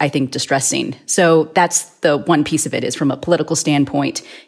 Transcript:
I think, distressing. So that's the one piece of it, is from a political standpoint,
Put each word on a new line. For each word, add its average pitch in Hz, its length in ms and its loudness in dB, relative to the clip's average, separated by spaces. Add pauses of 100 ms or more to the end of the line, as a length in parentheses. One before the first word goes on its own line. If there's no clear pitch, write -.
I 147 80 0
think, 135 240 -2
distressing. 135 640 -2 (120)
So 165 380 4 (100)
that's 175 300 2 (160)
the 147 180 2
one 147 260 2
piece 151 220 -2
of - 80 -6
it, 120 100 -4
is 123 100 -4
from 139 160 -2
a 131 60 -4
political 160 400 0
standpoint, 143 680 -2 (260)